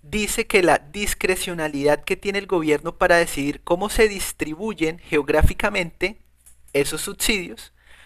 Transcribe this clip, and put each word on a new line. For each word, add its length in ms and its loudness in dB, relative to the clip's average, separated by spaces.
dice 440 -4
que 160 4
la 160 4
discrecionalidad 1300 -2
que 120 -4
tiene 220 -4
el 80 -6
gobierno 500 0
para 200 4
decidir 480 -2
cómo 260 -2
se 180 4
distribuyen 920 -6
geográficamente 1200 0
esos 280 0
subsidios 720 -4